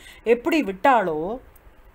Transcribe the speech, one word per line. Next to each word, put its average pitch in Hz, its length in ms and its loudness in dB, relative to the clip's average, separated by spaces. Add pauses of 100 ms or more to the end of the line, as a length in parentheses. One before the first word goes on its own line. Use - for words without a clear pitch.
(240)
எப்படி 254 380 0
விட்டாளோ, 190 760 0 (560)